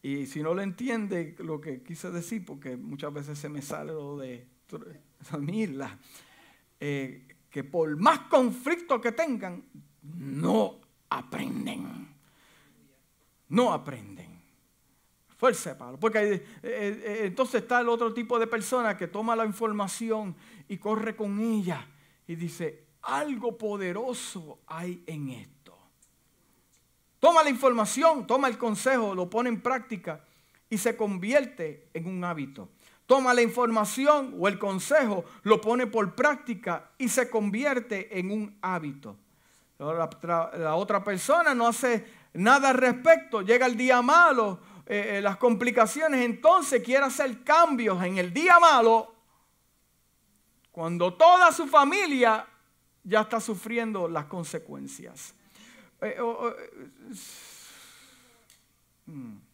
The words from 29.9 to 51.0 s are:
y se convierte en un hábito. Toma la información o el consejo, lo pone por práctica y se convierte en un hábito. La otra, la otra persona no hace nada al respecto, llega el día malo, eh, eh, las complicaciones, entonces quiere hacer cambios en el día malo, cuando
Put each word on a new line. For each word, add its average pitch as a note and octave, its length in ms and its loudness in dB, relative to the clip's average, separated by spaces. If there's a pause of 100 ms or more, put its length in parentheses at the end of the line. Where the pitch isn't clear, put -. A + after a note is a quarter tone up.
y A3 80 -4
se A3+ 200 -2
convierte G3+ 960 -2
en E3 120 -8
un F#3 200 -8
hábito. C#3 460 -10 (340)
Toma B3+ 280 4
la B3 80 4
información A#3+ 960 0
o F3+ 120 2
el F#3+ 100 -6
consejo, G3+ 640 0 (200)
lo G#3+ 180 4
pone A#3 260 0
por G#3 280 -2
práctica A#3+ 840 -4
y B3+ 100 -4
se B3 220 0
convierte G#3+ 880 -4
en F3+ 100 -4
un G#3 320 -8
hábito. C#3+ 540 -6 (640)
La D#3+ 260 -4
otra, E3 540 -4
la D#3+ 180 -2
otra G3 260 0
persona C4+ 540 2
no A#3 120 2
hace A#3 380 0 (280)
nada C4 380 6
al B3+ 60 4
respecto, B3+ 640 4
llega A#3+ 260 4
el A#3+ 100 0
día B3+ 240 4
malo, B3+ 580 6 (260)
eh, G#3 320 -2
eh, G3+ 40 -2
las G3 160 0
complicaciones, A#3+ 880 2
entonces C4 580 4
quiere C4+ 220 2
hacer C4+ 360 -2
cambios B3 640 4
en F#3 140 -2
el F3+ 160 -2
día E4+ 260 8
malo, A3+ 560 6 (1600)
cuando F3 400 -2